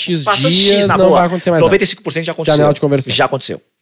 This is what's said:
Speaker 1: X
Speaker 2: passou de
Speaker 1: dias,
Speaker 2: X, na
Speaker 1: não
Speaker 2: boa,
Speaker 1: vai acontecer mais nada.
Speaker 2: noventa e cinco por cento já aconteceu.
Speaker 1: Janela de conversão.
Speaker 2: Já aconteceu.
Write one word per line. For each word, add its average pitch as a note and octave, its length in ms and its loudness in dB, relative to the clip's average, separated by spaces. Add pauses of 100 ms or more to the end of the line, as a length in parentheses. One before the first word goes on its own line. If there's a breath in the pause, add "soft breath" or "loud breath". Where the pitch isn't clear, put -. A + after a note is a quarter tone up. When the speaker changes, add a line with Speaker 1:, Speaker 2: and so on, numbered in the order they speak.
(160)
Speaker 1:
X D3+ 60 -6
Speaker 2:
passou E3+ 280 0
de F3 60 2
Speaker 1:
dias, G3+ 260 2
Speaker 2:
X, G3+ 40 0
na F3+ 120 2
Speaker 1:
não F#3 80 4
Speaker 2:
boa, F3+ 140 4
Speaker 1:
vai F3 80 2
acontecer F3+ 220 -4
mais E3 120 2
nada. E3 40 4
Speaker 2:
noventa G3 160 2
e F#3+ 40 0
cinco - 160 -4
por D#3+ 100 -8
cento D#3+ 140 -8
já E3 60 -6
aconteceu. D#3 260 0
Speaker 1:
Janela D3 160 2
de - 60 -10
conversão. C#3 340 -2
Speaker 2:
Já C3+ 100 0
aconteceu. B2 380 -6 (200)